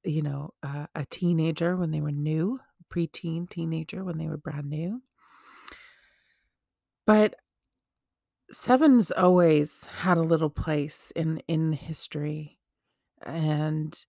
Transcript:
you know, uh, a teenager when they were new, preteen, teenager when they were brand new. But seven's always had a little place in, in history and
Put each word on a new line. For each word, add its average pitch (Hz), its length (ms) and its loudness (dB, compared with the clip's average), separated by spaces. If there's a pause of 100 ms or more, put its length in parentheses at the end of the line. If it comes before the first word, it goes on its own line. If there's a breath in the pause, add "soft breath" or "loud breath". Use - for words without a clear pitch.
you 151 200 -2
know, 143 300 -6 (100)
uh, 147 320 -8
a 143 100 -4
teenager 165 720 0
when 165 140 -2
they 156 100 -2
were 147 100 -2
new, 160 480 -2 (320)
preteen, 170 560 -4
teenager 160 560 -6
when 170 140 -6
they 156 100 -6
were 151 100 -6
brand 143 300 -8
new. 170 360 -6 (2000 loud breath)
But 214 300 4 (1160)
seven's 254 600 4
always 175 760 4 (140)
had 175 180 4
a 165 60 2
little 160 260 2
place 151 680 -4
in, 160 320 -2
in 160 260 0
history 151 840 -8 (640)
and 156 760 -2 (120)